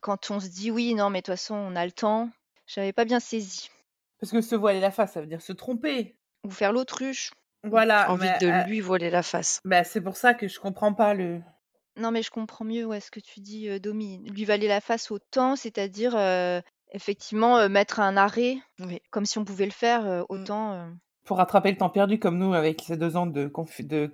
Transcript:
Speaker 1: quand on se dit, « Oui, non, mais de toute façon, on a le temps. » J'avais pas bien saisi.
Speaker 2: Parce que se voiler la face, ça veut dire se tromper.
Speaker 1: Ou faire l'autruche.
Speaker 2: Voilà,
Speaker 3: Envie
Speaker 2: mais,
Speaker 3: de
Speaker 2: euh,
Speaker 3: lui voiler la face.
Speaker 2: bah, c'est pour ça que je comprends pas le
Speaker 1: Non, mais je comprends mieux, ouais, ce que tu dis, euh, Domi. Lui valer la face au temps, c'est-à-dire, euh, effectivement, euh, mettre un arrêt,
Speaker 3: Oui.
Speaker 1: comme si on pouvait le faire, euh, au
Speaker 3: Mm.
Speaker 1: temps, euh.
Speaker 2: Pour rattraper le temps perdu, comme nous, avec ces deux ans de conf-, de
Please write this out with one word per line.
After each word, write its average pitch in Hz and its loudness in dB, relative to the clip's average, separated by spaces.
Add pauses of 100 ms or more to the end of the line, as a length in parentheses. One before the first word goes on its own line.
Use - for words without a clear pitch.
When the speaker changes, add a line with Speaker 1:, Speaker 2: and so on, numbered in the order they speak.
Speaker 1:
quand 202 -4
on 202 -4
se 190 -8
dit, « 190 -8
Oui, 233 0
non, 202 2
mais 190 -2
de 185 -8
toute 190 -4
façon, 202 -8
on 196 -6
a 175 0
le 180 -4
temps. » 226 -2 (360)
J'avais 196 -4
pas 233 2
bien 240 2
saisi. 214 -8 (500)
Speaker 2:
Parce 208 -8
que 226 4
se 226 -2
voiler 202 2
la 196 4
face, 202 0
ça 170 -8
veut 151 -8
dire 165 -10
se - -12
tromper. 247 -4 (280)
Speaker 1:
Ou 196 -12
faire 202 2
l'autruche. 254 -4 (320)
Speaker 2:
Voilà, 214 4
Speaker 3:
Envie 180 2
Speaker 2:
mais, 185 2
Speaker 3:
de 185 4
Speaker 2:
euh, 180 4
Speaker 3:
lui 214 -4
voiler 180 0
la 175 4
face. - -4
Speaker 2:
bah, 180 6
c'est 190 -4
pour 190 -6
ça 247 4
que 220 -6
je - -12
comprends 202 0
pas 208 4
le 175 -4 (560)
Speaker 1:
Non, 226 -4
mais 226 0
je - -10
comprends 220 -10
mieux, 226 -6
ouais, 214 -6
ce - -18
que 214 -18
tu - -20
dis, 214 -12
euh, 196 -6
Domi. 208 -8 (100)
Lui 208 -6
valer 208 2
la 202 2
face 226 -2
au 202 -6
temps, 262 0
c'est-à-dire, 214 -4
euh, 180 2 (320)
effectivement, 214 2
euh, 208 6
mettre 202 2
un 196 2
arrêt, 233 4 (220)
Speaker 3:
Oui. 180 -8 (100)
Speaker 1:
comme 208 -2
si - -4
on 214 -2
pouvait 196 -2
le 202 -4
faire, 233 2
euh, 180 -2
au 196 -8
Speaker 3:
Mm. 190 -12
Speaker 1:
temps, 208 -4
euh. 175 -10 (360)
Speaker 2:
Pour 196 -2
rattraper 185 6
le 190 0
temps 180 2
perdu, 202 4
comme 175 2
nous, 190 2
avec 160 2
ces 165 -6
deux 165 0
ans 175 0
de 143 -2
conf-, 160 -8
de 151 0